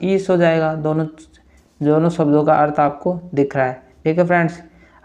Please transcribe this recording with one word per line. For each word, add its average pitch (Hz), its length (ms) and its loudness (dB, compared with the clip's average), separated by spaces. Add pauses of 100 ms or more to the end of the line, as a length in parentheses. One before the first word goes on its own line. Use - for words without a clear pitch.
ईस 190 260 0
हो 185 80 2
जाएगा, 160 380 0
दोनों, 156 300 -2 (760)
दोनों 151 300 2
शब्दों 147 320 2
का 156 120 2
अर्थ 151 240 0
आपको 165 400 -2 (160)
दिख 139 200 0
रहा 135 100 0
है, 127 160 -8 (220)
ठीक 160 140 0
है 175 80 2
फ्रेंड्स। 170 360 0 (440)